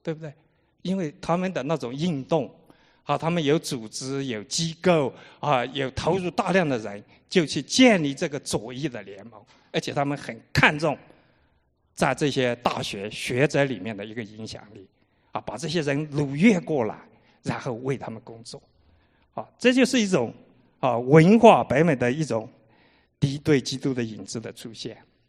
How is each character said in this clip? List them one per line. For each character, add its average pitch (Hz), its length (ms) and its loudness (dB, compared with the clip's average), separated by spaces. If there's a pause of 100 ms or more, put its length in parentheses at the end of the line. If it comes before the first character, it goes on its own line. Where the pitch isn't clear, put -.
对 165 120 -8
不 156 60 -10
对？ 156 140 -16 (480)
因 185 160 -4
为 156 240 -4
他 165 160 0
们 185 160 -4
的 147 100 -4
那 156 140 -2
种 127 160 -6
运 147 320 -2
动， 143 280 -2 (500)
啊， 143 140 -2
他 156 120 -4
们 170 140 0
有 143 140 4
组 127 300 -6
织、 135 380 -6
有 107 180 -6
机 160 380 -4
构， 156 320 2 (260)
啊， 131 280 0
有 135 240 -6
投 165 260 -2
入 180 140 -4
大 190 200 -2
量 180 160 2
的 131 120 0
人， 104 220 -10 (280)
就 175 160 2
去 147 160 -4
建 214 420 4
立 139 100 -2
这 160 140 -6
个 143 120 -8
左 123 340 -6
翼 139 160 -6
的 117 140 -10
联 98 240 -18
盟， 110 140 -20 (300)
而 175 80 -2
且 - 140 -6
他 147 100 0
们 143 140 -2
很 117 200 -12 (140)
看 175 260 4
重 151 200 -2 (960)
在 147 180 2
这 147 160 0
些 127 280 0
大 - 260 -2
学 104 260 -8
学 127 380 0
者 143 160 0
里 131 160 -4
面 107 160 -8
的 98 100 -10
一 110 80 -16
个 117 80 -10
影 107 240 -14
响 - 160 -14 (120)
力， 101 120 -20 (460)
啊， - 80 -8
把 - 160 -10
这 151 140 -8
些 165 120 -2
人 143 300 -2
掳 139 240 -4
越 185 240 6
过 151 240 -2
来， 87 140 -4 (440)
然 120 180 -6
后 131 160 -8
为 131 220 -6
他 - 140 -10
们 110 140 -12
工 117 180 -18
作。 - 180 -18 (720)
啊， 110 140 -10 (100)
这 247 160 4
就 254 120 6
是 247 160 2
一 208 60 2
种， 143 260 0 (480)
啊， 123 160 0
文 160 420 8
化， 196 240 10
北 123 180 2
美 165 140 4
的 123 160 0
一 151 140 -2
种 113 240 -4 (720)
敌 143 160 0
对 151 240 2
基 131 160 -8
督 135 160 -2
的 123 100 -4
影 107 220 -10
子 - 120 -12
的 110 140 -10
出 117 220 -16
现。 110 240 -14 (320)